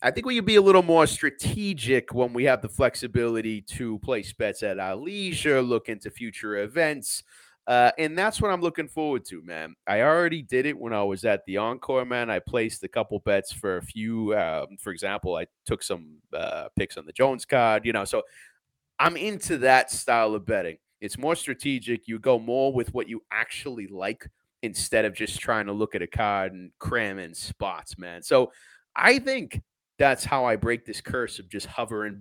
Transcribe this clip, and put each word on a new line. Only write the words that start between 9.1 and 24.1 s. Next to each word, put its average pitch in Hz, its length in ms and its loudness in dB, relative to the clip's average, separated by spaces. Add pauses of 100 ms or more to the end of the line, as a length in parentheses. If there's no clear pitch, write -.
to, 82 180 -14
man. 80 320 -10 (100)
I 104 160 2
already 160 400 4
did 127 240 0
it 147 120 -2
when 117 140 -6
I 104 120 2
was 98 200 -2
at 107 220 2
the 95 120 -2
Encore, 123 460 0
man. 123 260 -2
I 110 100 0
placed 113 440 -2
a 95 40 -8
couple 107 320 -4
bets 98 340 0
for 95 240 -4
a 87 60 -6
few. 110 520 -2
Um, 82 440 -2
for 104 120 -8
example, 95 440 -4
I 82 100 -4 (200)
took - 180 -4
some, 80 320 -8 (180)
uh, 80 420 -6
picks - 220 -4
on 78 80 -16
the 78 80 -20
Jones 131 320 0
card, 113 400 2
you 117 80 0
know. 101 120 0
So 110 180 -2 (760)
I'm 160 180 2
into 175 440 -4
that 131 320 6
style 117 420 2
of 101 140 -6
betting. 90 300 -2 (220)
It's - 180 -8
more 151 180 0
strategic. 120 720 -4
You 113 100 -8
go 120 220 4
more 131 340 0
with 123 220 0
what 120 120 -4
you 110 140 -10 (100)
actually 113 560 -6
like 98 400 -6 (360)